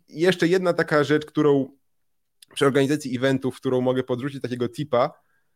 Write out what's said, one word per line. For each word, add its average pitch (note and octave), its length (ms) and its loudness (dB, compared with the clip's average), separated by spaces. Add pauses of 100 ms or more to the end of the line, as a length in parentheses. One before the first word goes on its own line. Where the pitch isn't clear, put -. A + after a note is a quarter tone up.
jeszcze F3 380 0
jedna F3+ 260 2
taka E3 300 0
rzecz, D3+ 220 0
którą C#3+ 520 0 (760)
przy C#3+ 120 0
organizacji C#3 520 0
eventów, C3 400 -2
którą B2+ 240 -2
mogę B2+ 220 0
podrzucić, B2+ 380 -6
takiego A#2+ 280 -4
tipa, C#3+ 440 0 (420)